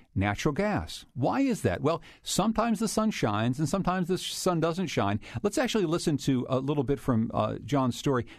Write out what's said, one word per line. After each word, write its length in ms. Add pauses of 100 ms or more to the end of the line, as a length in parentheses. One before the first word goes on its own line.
(140)
Natural 380
gas. 640
Why 260
is 220
that? 180
Well, 220 (200)
sometimes 580
the 80
sun 220
shines 480
and 100
sometimes 400
the 100
sun 420
doesn't 280
shine. 300 (240)
Let's 160
actually 280
listen 320
to 320
a 80
little 260
bit 160
from, 320
uh, 320
John's 340
story. 280 (120)